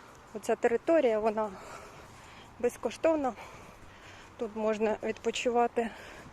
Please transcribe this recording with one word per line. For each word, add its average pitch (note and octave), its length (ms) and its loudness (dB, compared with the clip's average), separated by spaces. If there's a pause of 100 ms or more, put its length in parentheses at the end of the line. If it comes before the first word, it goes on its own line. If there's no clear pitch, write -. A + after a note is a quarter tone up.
(340)
оця A3 220 0
територія, A#3 640 4
вона G#3+ 320 0 (1080)
безкоштовна. B3+ 760 0 (1040)
Тут G#3+ 180 -6
можна G#3+ 480 2
відпочивати A#3 840 2 (440)